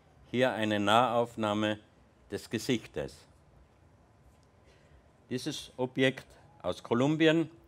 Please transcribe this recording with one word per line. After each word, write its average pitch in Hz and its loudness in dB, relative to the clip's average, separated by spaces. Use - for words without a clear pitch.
Hier 123 0
eine 104 0
Nahaufnahme 107 0
des - -10
Gesichtes. 107 -6
Dieses 127 -8
Objekt 131 0
aus 90 -6
Kolumbien 156 2